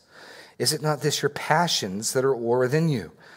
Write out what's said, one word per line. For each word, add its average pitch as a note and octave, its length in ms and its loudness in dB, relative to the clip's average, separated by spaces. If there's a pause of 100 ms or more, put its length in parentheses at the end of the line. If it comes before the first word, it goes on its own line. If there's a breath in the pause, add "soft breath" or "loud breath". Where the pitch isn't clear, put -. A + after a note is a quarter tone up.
(580 loud breath)
"Is A#2+ 140 0
it D3+ 100 -4
not D3+ 200 0
this, D3 200 -2
your C#3+ 80 2
passions A#2 840 0
that C3 120 2
are C3+ 100 2
at A#2 60 -6
war A#2 180 2
within C#3+ 300 2
you? G#2 240 -2 (240 loud breath)